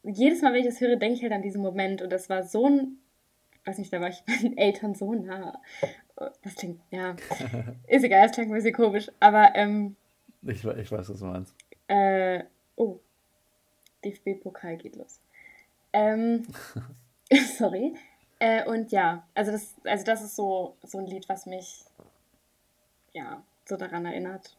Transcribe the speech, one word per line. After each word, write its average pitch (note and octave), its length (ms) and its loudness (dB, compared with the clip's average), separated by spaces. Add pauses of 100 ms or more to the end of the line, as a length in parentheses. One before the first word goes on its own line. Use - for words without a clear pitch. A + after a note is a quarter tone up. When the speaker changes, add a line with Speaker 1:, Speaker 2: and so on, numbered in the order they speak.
Speaker 1:
jedes B3 400 2
Mal, C4 100 4
wenn B3 80 2
ich B3+ 60 0
das A#3+ 140 -4
höre, A#3+ 160 2
denke A3 200 0
ich A#3+ 60 -8
halt A3+ 100 -4
an G3 100 -4
diesen G3 200 -6
Moment. F#3+ 400 -4
Und F3+ 80 -8
das F#3 200 -4
war F#3 120 -2
so A3 260 0
ein, C4+ 300 2 (680)
weiß F#3+ 120 -8
nicht, G3 140 -10
da F3+ 80 -4
war F3 80 -4
ich - 180 -12
<laughs> A#3+ 160 -2
meinen B3+ 160 -2
Eltern G3+ 360 0
so G3+ 200 -6
nah. F#3 460 -10 (800)
Das F#3+ 120 -14
klingt, F3 260 -12 (100)
ja, F3+ 260 -8 (340)
Speaker 2:
<laughs> A#2 380 -10
Speaker 1:
ist C4 160 6
egal, G3 180 8
das A3 100 8
klingt A3+ 180 -4
ein G#3+ 40 -4
bisschen A3+ 200 0
komisch. G#3+ 360 0 (100)
Aber, G#3 360 10
ähm, G#3 400 0 (460)
Speaker 2:
Ich A2 220 -8
we-, A2 160 -4
ich G2+ 120 -10
weiß, G2 180 -8
was F#2+ 80 -10
du G2 80 -12
meinst. F#2 280 -10 (340)
Speaker 1:
äh, F#3+ 560 2 (320)
oh, G3+ 220 -2 (1040)
D G3+ 80 -6
F - 100 -20
B-Pokal F#3 540 -8
geht - 200 -18
los. - 240 -20 (720)
Ähm, A3+ 540 2 (500)
<laughs> - 640 2
sorry. G#3 360 -2 (440)
Äh, A3+ 280 2
und A3+ 260 -4
ja, F3 420 0
also G#3 180 -2
das, G#3+ 220 -10 (100)
also G3 200 -2
das G#3+ 180 0
ist G#3 140 -14
so, F#3+ 460 -4
so - 160 -14
ein F#3+ 80 -10
Lied, F#3+ 220 -12
was F#3+ 180 -8
mich, F#3 380 -14 (1300)
ja, - 300 -16 (240)
so F#3+ 100 -6
daran F3 300 -8
erinnert. F#3 520 -10